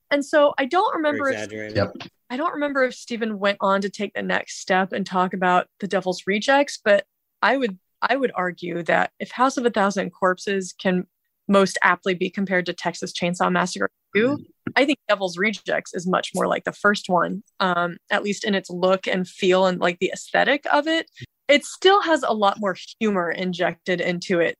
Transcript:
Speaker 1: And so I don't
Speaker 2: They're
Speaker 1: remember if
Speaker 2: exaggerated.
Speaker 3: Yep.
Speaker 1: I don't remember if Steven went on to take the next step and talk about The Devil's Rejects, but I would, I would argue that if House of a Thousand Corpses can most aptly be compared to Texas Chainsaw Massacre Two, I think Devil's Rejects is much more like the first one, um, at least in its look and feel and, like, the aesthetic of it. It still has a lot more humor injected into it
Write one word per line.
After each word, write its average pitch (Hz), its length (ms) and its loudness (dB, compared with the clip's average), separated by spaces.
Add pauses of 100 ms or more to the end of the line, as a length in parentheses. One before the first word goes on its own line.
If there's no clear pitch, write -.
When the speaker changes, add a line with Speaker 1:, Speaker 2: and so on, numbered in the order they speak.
(100)
Speaker 1:
And 285 140 0
so 294 340 4
I 277 80 0
don't 381 260 0
Speaker 2:
They're 440 60 -4
Speaker 1:
remember 294 320 -2
if - 40 0
Speaker 2:
exaggerated. 107 420 -8
Speaker 3:
Yep. - 180 0 (340)
Speaker 1:
I 247 80 -8
don't 320 180 -2
remember 285 300 0
if 247 100 -2
Steven 220 440 -6
went 202 220 0
on 196 200 2
to 196 100 -4
take 202 240 -6
the 101 80 -4
next - 380 -4
step 185 320 0
and 196 140 -4
talk 185 260 0
about 180 360 2 (120)
The 196 80 -6
Devil's 185 380 -2
Rejects, 269 580 2
but 202 200 4 (380)
I 220 140 4
would, 220 220 -4 (240)
I 233 140 2
would 269 180 0
argue 175 500 -4
that 180 360 2
if 214 100 -8
House 262 260 0
of 247 80 -2
a 240 60 4
Thousand 196 400 0
Corpses 185 680 -2
can 180 280 0 (420)
most 196 340 4
aptly 185 320 2
be 185 160 -2
compared 185 360 -2
to 175 60 -6
Texas 175 400 -6
Chainsaw 180 380 0
Massacre 180 380 0 (260)
Two, 254 240 2 (360)
I 254 100 6
think 285 140 0 (100)
Devil's 190 300 0
Rejects 190 560 -4
is 175 120 -6
much - 280 0
more 180 140 0
like - 160 -2
the - 80 -4
first - 360 0
one, 180 340 0 (180)
um, 175 360 0 (140)
at 208 140 0
least 202 200 -4
in 208 100 0
its 190 160 -4
look 185 360 0
and 185 220 -2
feel 185 380 2
and, 180 140 0
like, 175 200 0
the 185 120 -2
aesthetic 214 600 0
of 294 160 2
it. 320 200 -2 (400)
It 285 160 4
still 392 380 4
has 311 240 0
a 233 60 0
lot 208 260 2
more 196 180 -2 (220)
humor 190 320 0
injected 175 720 -2
into 175 400 -2
it - 200 0